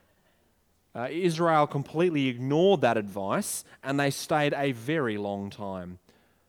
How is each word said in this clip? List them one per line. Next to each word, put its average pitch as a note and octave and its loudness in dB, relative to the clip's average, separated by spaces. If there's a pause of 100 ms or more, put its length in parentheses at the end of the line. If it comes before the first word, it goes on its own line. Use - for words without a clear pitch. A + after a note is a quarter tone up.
(960)
Uh, A#2+ -6
Israel D#3+ 2
completely D3 0
ignored C#3+ 2
that A#2 4
advice, G#2 -4 (180)
and C#3 -2
they C#3 2
stayed D3 0
a C#3+ 0
very A#2+ -2
long G2+ -6
time. F#2 -10 (500)